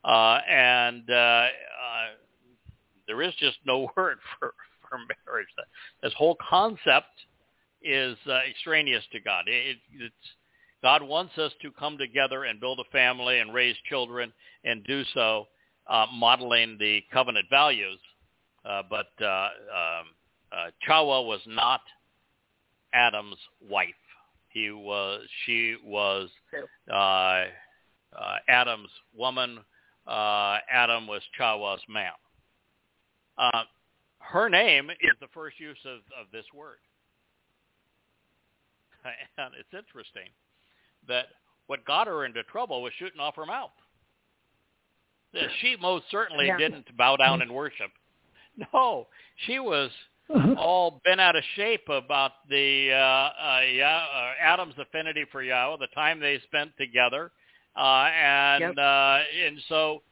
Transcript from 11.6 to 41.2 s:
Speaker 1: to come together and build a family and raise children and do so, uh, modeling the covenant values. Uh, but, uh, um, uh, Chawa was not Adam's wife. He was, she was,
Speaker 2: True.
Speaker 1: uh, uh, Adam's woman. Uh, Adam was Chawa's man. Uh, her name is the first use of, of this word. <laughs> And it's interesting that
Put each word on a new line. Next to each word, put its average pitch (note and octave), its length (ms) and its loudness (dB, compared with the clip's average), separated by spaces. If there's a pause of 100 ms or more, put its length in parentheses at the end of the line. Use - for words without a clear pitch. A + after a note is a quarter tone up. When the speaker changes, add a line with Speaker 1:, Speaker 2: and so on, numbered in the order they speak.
Speaker 1:
to D3 100 -12
come D3 260 -8
together C3+ 460 -2
and A2 160 -6
build B2+ 200 -6
a A#2+ 120 -10
family B2+ 480 2
and A2 120 -4
raise B2 240 0 (120)
children A#2+ 440 -6 (320)
and A2 200 -4
do C3+ 180 -4 (120)
so, A2 340 0 (400)
uh, A2 240 2
modeling A#2 680 2
the G#2 240 0 (100)
covenant A#2+ 380 0
values. B2 480 2 (680)
Uh, G2+ 240 -6
but, G#2 200 -6 (120)
uh, A2 40 -4
um, F#2+ 840 -4 (460)
uh, E2+ 180 -8 (180)
Chawa C#3+ 380 2
was G#2+ 200 -6
not A#2 340 0 (1120)
Adam's G#2 460 0 (300)
wife. F#2+ 200 0 (640)
He G#2+ 200 -4
was, G2+ 520 -6 (240)
she A#2 380 0
was, G2+ 440 -2 (220)
Speaker 2:
True. C#3+ 160 -12 (260)
Speaker 1:
uh, F#2 520 2 (720)
uh, G2 200 -8 (120)
Adam's B2 420 2 (260)
woman. B2 420 -4 (480)
Uh, G#2 520 0 (120)
Adam A#2 360 2
was G#2 160 -8 (180)
Chawa's G#2 480 -2
man. G#2 240 -6 (1300)
Uh, A#2+ 240 2 (560)
her G#3 300 -2
name F3 420 4
is - 300 2
the C3+ 120 -20
first D#3 260 -16
use D3+ 260 -16
of, C3 140 -14 (220)
of G#2 120 -20
this A2 120 -16 (100)
word. C#3+ 240 -20 (2250)
<laughs> B2+ 340 -16
And C3 200 -12
it's - 140 -20
interesting A2+ 560 -20 (800)
that B2 180 -4 (400)